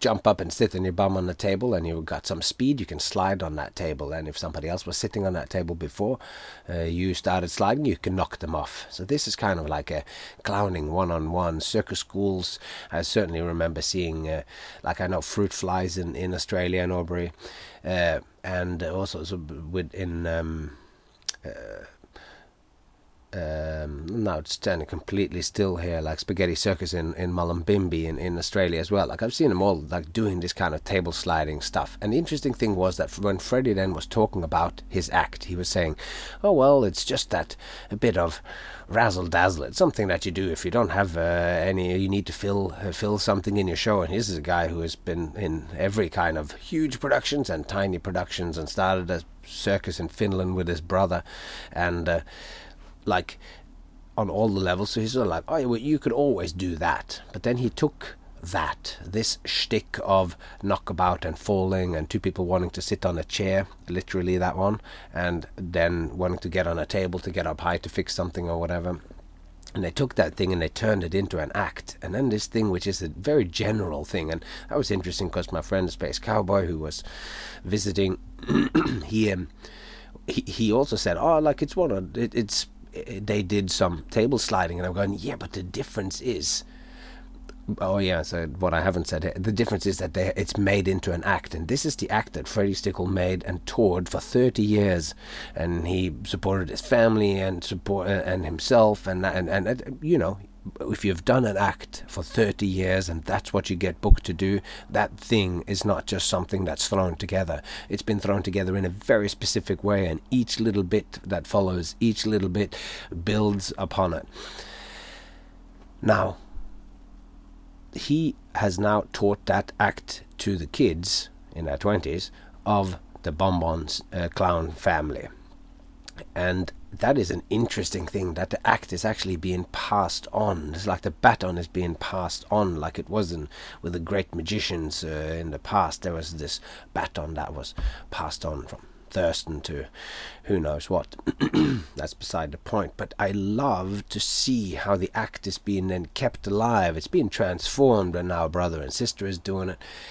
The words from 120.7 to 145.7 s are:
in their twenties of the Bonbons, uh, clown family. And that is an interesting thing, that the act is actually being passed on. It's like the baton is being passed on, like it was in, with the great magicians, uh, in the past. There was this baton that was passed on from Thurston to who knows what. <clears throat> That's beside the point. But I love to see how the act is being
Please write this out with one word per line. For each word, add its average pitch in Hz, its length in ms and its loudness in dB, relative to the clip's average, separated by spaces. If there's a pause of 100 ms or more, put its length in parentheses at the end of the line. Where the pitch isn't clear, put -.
in 80 100 -6
their 71 120 -2
twenties 90 540 0 (340)
of 98 340 2 (240)
the 85 80 -2
Bonbons, 82 720 0 (100)
uh, 87 140 -2
clown 85 440 2
family. 76 580 0 (1080)
And 90 360 0 (200)
that 139 260 4
is 92 140 2
an 87 180 -4
interesting 98 580 0
thing, 92 260 -2
that 90 160 -2
the - 180 -2
act - 240 2
is 90 140 -2
actually 95 300 0
being 90 300 0
passed - 680 0
on. 92 400 0
It's 95 140 -6
like 90 140 0
the 95 100 -2
baton 92 460 4
is 87 100 -4
being 87 280 -2
passed - 540 -6
on, 98 280 2
like 78 220 -6
it - 100 -8
was 95 220 0
in, 78 160 -6 (340)
with 87 120 -6
the 87 60 -2
great 92 360 -2
magicians, 85 680 -2
uh, 78 360 -4
in 82 120 -6
the 71 80 -6
past. 92 420 0
There 90 120 -2
was 80 200 -6
this 76 260 -6 (340)
baton 80 420 -4
that 76 180 -6
was 67 200 -10 (360)
passed - 340 -8
on 73 200 -4
from - 180 -14 (300)
Thurston 82 500 0
to 71 260 -8 (560)
who 98 160 2
knows 76 280 -2
what. - 280 -2 (240)
<clears throat> - 560 2
That's 73 180 -6
beside 80 380 -4
the 73 80 -10
point. 101 360 -2
But - 220 -8
I 101 140 0
love 101 800 0
to 104 100 -4
see 110 560 0
how 101 200 0
the 92 200 0
act 110 320 -4
is 95 100 -4
being 95 300 0